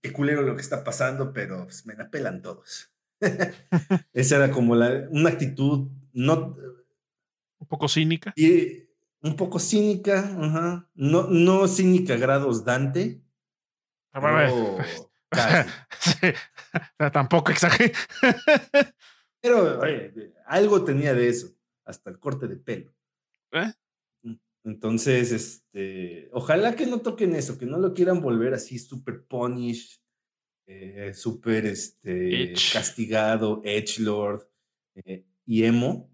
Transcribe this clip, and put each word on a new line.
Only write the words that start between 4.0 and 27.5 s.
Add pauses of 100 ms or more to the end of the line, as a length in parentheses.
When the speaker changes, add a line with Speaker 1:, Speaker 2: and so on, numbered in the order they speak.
Speaker 1:
Esa
era
como
la,
una
actitud (240)
no (1040)
Speaker 2:
Un
poco
cínica.
Speaker 1:
y (380)
un
poco
cínica, (200)
ajá.
No,
no
cínica
grados
Dante, (920)
Speaker 2:
A
ver,
Speaker 1:
pero
Speaker 2:
pues, (220)
Speaker 1:
casi. (300)
Speaker 2:
<laughs>
sí. (460)
O (180)
sea,
tampoco
exagere. (280)
<laughs> (460)
Speaker 1:
Pero,
oye, (120)
algo
tenía
de
eso, (300)
hasta
el
corte
de
pelo. (600)
Speaker 2:
¿Eh? (920)
Speaker 1:
Entonces,
este,
ojalá
que
no
toquen
eso,